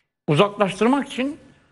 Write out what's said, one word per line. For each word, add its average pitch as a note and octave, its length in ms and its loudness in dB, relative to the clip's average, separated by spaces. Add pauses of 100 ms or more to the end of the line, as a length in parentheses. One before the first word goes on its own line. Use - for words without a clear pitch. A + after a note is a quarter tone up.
(280)
uzaklaştırmak G#3 800 2
için, C#4+ 280 -6 (360)